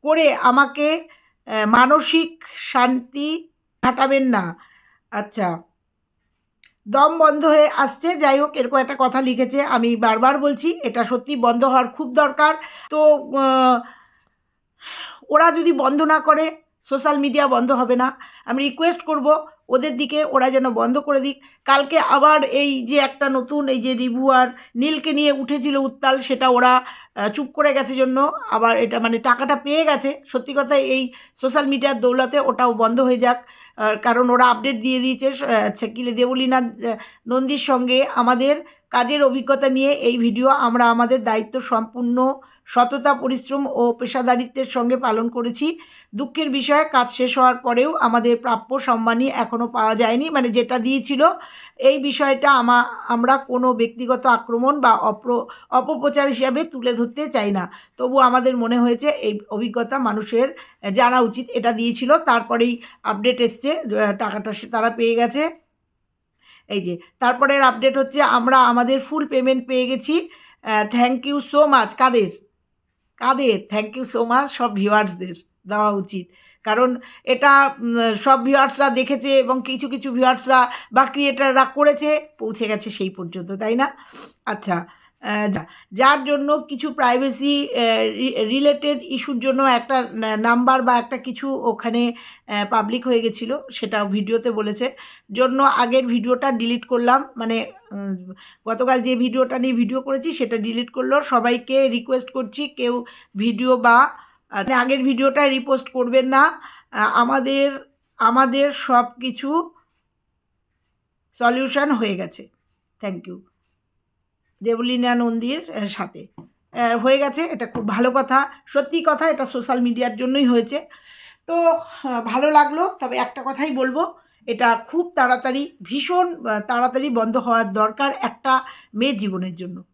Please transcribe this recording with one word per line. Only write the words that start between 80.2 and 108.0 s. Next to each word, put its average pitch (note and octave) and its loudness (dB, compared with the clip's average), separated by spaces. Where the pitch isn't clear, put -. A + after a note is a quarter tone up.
বা C4 4
ক্রিয়েটাররা C4+ 2
করেছে, D4 0
পৌঁছে A3 -6
গেছে G#3+ -4
সেই F#3+ -6
পর্যন্ত, F#3 -12
তাই G#3+ -4
না? C#4 0
আচ্ছা, F#3+ -4
আহ, G#3 -4
যা-, D#3+ -6
যার C4+ 2
জন্য C#4+ 0
কিছু C#4+ -8
প্রাইভেসি, C4+ 0
আহ, A3+ 0
রি-, A3 -2
রিলেটেড C#4+ 0
ইস্যুর C4 -8
জন্য C4 0
একটা B3 0
না-, A3 -4
নাম্বার B3 2
বা B3 2
একটা A#3+ -6
কিছু C4 -10
ওখানে, A#3 -4
আহ, G#3 -4
পাবলিক A3+ -2
হয়ে A#3+ 2
গেছিলো, A3+ -6
সেটা G#3 -4
ভিডিওতে G#3+ -2
বলেছে, G#3+ -4
জন্য B3+ 0
আগের B3+ 2
ভিডিওটা B3 0
ডিলিট A#3 -2
করলাম। B3 2
মানে, A3+ -4
উম, F#3+ -10
গতকাল B3 0
যে B3+ 0
ভিডিওটা B3+ 0
নিয়ে C4 0
ভিডিও A#3+ 0
করেছি C4+ -4
সেটা A#3 -4
ডিলিট A3+ -4
করলো। C4 0
সবাইকে B3 0
রিকোয়েস্ট B3+ -4
করছি, C4 -8
কেউ A#3+ -4
ভিডিও A#3 2
বা, A#3+ 4
আহ, - -8
মানে G3 -2
আগের C4 0
ভিডিওটা C4+ 2
রিপোস্ট C4 -2
করবেন B3+ 0
না। C4+ 4
আহ, - -4
আমাদের, C4+ 0